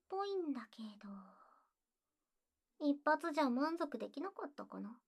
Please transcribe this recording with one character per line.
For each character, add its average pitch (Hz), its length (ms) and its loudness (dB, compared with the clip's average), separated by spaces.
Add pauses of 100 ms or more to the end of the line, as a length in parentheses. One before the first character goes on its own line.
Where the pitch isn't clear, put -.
ぽ 381 180 -2
い 392 100 -2
ん 320 180 0
だ 226 160 -8
け - 140 -14 (160)
ど、 208 100 -14 (1800)
一 285 160 2
発 311 280 4
じ 302 100 4
ゃ 277 80 6
満 302 300 2
足 285 180 -2
で 208 140 -6
き 277 100 -8
な 370 80 -4
か 381 160 -10
っ 294 80 -8
た 208 120 -10
か 196 140 -10
な。 214 280 -10